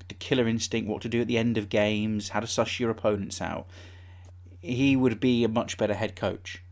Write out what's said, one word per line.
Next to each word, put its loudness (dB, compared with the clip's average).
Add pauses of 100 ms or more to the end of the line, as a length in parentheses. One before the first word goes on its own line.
the -14
killer 0
instinct, -2
what -4
to -6
do 0
at 0
the 0
end 2
of -4
games, 0
how -2
to -4
suss -2
your 0
opponents -2
out, -6 (920)
he 2
would 4
be 4
a 4
much -2
better 2
head -4
coach. -4